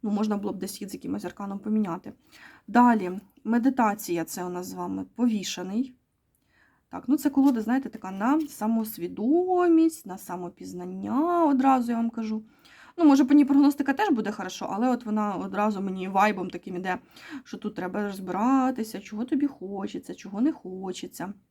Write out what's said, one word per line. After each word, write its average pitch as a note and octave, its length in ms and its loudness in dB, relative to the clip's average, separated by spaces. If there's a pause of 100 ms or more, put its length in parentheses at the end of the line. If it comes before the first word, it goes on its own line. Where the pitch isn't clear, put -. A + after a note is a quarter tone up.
Ну, G#3+ 80 -2
можна G#3 260 0
було G3 160 -4
б G3 40 -8
десь G3 180 -8
хід F#3+ 160 -12
з - 20 -12
якимось G3+ 320 -8
арканом G3 340 -10
поміняти. G#3 540 -4 (540)
Далі, G#3 520 4 (240)
медитація — A3 800 0
це F3+ 180 -10
у F3+ 60 -6
нас F3+ 180 -8
з F#3+ 60 -12
вами F#3 320 -6 (100)
повішений. G#3+ 800 -2 (920)
Так, - 180 -12
ну C#4+ 100 2
це D4 120 0
колода, C4+ 320 4
знаєте, C4 280 0
така - 220 -12
на C4 360 0
самосвідомість, D4 1600 2
на F#3+ 120 -12
самопізнання, F#3 1300 -4
одразу C4 460 4
я A#3 60 -2
вам A#3 120 0
кажу. A3 340 -6 (540)
Ну, E4+ 80 4
може, C#4 200 8
по C#4+ 80 4
ній C#4+ 120 10
прогностика C#4+ 480 4
теж G#4 160 2
буде G#3+ 220 2
хорошо, F#3+ 400 -8
але A3 180 0
от B3 160 0
вона G#3+ 300 -2
одразу G3 460 0
мені F#3+ 260 -4
вайбом F#3+ 420 2
таким F3+ 260 -12
іде, F#3 240 -4 (440)
що - 140 -14
тут G#3+ 180 -8
треба F#3+ 280 -4
розбиратися, A3 1000 -2
чого G#3+ 240 -8
тобі C#4+ 220 0
хочеться, F#3+ 680 -10
чого G3 260 -8
не D4 100 4
хочеться. F#3 840 -10 (180)